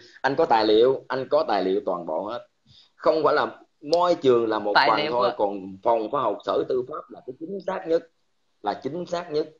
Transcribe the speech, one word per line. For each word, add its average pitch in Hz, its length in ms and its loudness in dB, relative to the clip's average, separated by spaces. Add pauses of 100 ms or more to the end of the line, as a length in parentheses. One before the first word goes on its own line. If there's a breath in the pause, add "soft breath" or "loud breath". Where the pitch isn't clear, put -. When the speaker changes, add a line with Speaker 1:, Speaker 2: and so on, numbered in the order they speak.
(220 loud breath)
Speaker 1:
anh 139 140 0
có 160 100 4
tài 110 200 4
liệu, 113 420 4
anh 131 220 -6
có 151 180 2
tài 101 160 0
liệu 95 220 0
toàn 87 200 -4
bộ 82 200 -4
hết. 117 220 -10 (480 soft breath)
Không 160 280 2
phải 143 100 4
là 131 140 0 (340)
môi 170 340 2
trường 120 320 4
là 110 120 0
một 104 160 -4
Speaker 2:
Tài 135 140 4
Speaker 1:
phần 110 100 2
Speaker 2:
liệu 147 120 -2
Speaker 1:
thôi, 120 180 2
Speaker 2:
của - 80 -6
Speaker 1:
còn 98 460 -4
phòng 113 280 0
khoa 143 100 -2
học 107 240 -2
Sở 101 240 0
Tư 127 200 -2
pháp 151 200 -10
là - 180 -20
cái 135 120 -12
chính 180 180 -10 (100)
xác 185 200 -6
nhất, 165 160 0 (580)
là 101 120 -2
chính 156 320 -8
xác 170 260 -8
nhất. 156 180 -4 (100)